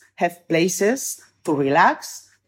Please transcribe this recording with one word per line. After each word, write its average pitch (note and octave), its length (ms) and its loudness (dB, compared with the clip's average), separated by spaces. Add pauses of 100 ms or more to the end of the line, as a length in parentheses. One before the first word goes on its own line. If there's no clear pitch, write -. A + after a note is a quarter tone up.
(140)
have - 340 -4
places F#3+ 720 0 (240)
to E3 100 -2
relax, D3 760 0 (180)